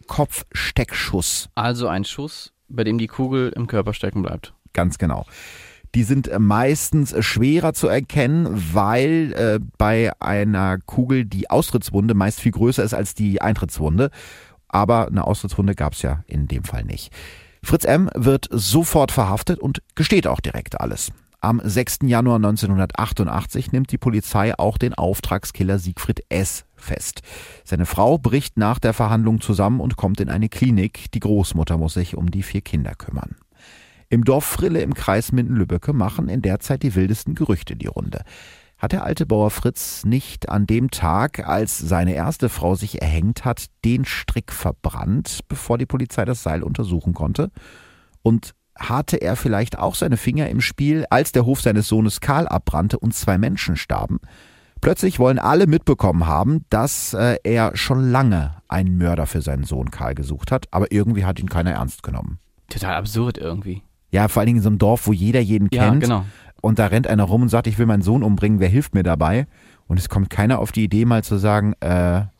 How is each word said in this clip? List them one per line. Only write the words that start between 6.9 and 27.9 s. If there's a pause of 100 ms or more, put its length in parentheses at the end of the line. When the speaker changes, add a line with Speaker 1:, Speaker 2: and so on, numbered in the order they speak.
Speaker 1:
schwerer
zu
erkennen, (240)
weil,
äh, (180)
bei
einer
Kugel
die
Austrittswunde
meist
viel
größer
ist
als
die
Eintrittswunde. (560)
Aber
eine
Austrittswunde
gab's
ja
in
dem
Fall
nicht. (500)
Fritz
M.
wird
sofort
verhaftet
und (120)
gesteht
auch
direkt
alles. (280)
Am
sechsten
Januar
neunzehnhundertachtundachtzig
nimmt
die
Polizei
auch
den
Auftragskiller
Siegfried
S. (100)
fest. (400)
Seine
Frau